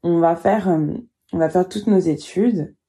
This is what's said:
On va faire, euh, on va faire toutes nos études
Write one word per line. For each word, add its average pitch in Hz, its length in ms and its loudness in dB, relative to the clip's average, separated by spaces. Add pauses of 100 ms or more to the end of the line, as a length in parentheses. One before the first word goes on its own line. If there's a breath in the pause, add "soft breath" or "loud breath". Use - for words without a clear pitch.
On 170 160 2
va 165 160 2
faire, 196 320 0
euh, 156 240 0 (400)
on 170 60 -4
va 160 100 2
faire 180 200 0
toutes 208 200 -6
nos 202 100 4
études 170 760 -2 (120)